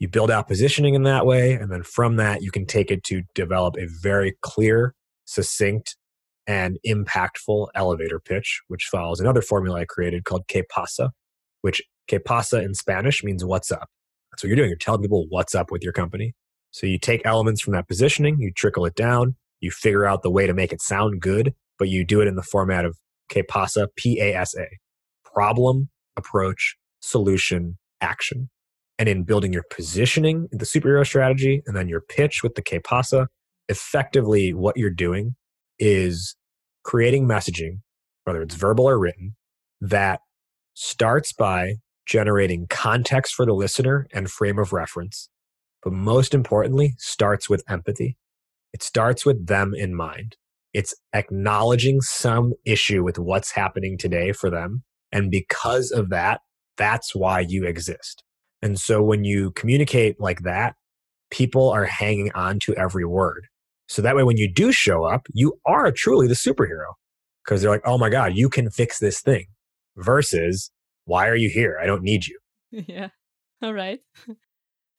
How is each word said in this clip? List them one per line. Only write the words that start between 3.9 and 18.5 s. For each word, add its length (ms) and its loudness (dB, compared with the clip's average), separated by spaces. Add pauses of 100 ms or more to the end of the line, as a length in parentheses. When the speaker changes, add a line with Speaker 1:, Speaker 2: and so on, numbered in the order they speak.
Speaker 1:
very 400 0
clear, 520 2 (300)
succinct 720 -2 (520)
an 360 -2
impactful 920 -2
elevator 420 -2
pitch, 480 -6
which 240 -10
follows 300 -4
another 220 2
formula 380 -2
I 40 -4
created 400 -4
called 240 -6
Que 200 -2
Pasa, 440 -4 (480)
which 200 -2 (280)
Que 100 0
Pasa 420 0
in 140 -6
Spanish 480 -2
means 220 -4
"What's 260 -2
up?" 180 -6 (440)
That's 100 -12
what 60 -4
you're 80 4
doing. 140 4
You're 80 -6
telling 240 0
people 260 0
what's 260 -2
up 160 -2
with 140 -6
your 80 -4
company. 420 -4 (360)
So 160 -8
you 120 0
take 260 0
elements 360 2
from 140 -2
that 120 -2
positioning, 540 2
you 120 -2